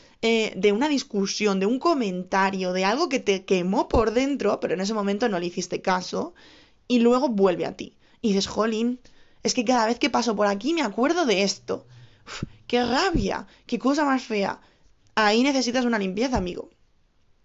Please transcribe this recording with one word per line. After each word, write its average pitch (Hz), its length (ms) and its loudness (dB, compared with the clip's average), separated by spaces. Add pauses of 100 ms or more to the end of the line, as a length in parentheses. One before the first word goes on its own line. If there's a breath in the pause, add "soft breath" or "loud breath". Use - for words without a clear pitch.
(220 soft breath)
eh, 226 340 2
de 190 140 4
una 226 180 2
discusión, 202 720 0
de 190 80 0
un 247 140 0
comentario, 190 920 0
de 185 120 0
algo 262 240 0
que 262 100 -2
te 196 260 -2
quemó 190 440 0
por 220 240 2
dentro, 247 480 0
pero 214 140 -2
en 175 60 -2
ese 202 140 -4
momento 202 340 0
no 185 120 -2
le 175 60 -4
hiciste 175 360 -6
caso, 190 520 -2 (520 loud breath)
y 240 140 2
luego 247 280 4
vuelve 190 380 2
a 190 100 -8
ti. - 200 -14 (260 soft breath)
Y 233 60 0
dices, 196 180 2
"Jolín, 226 540 -2 (420 soft breath)
es 226 120 -2
que 247 100 0
cada 233 220 2
vez 233 120 0
que 277 120 0
paso 233 260 0
por 208 100 2
aquí 202 280 -2
me 330 80 0
acuerdo 277 420 0
de 202 180 2
esto. - 440 -4 (400 loud breath)
Uf, - 180 -14 (220 loud breath)
qué 247 180 0
rabia, 254 600 -2 (200 soft breath)
qué 233 120 -4
cosa 285 260 0
más 262 180 0
fea". 202 380 -4 (540 soft breath)
Ahí 220 280 4
necesitas 254 440 0
una 233 120 0
limpieza, 208 380 -2
amigo. 180 320 -6 (760)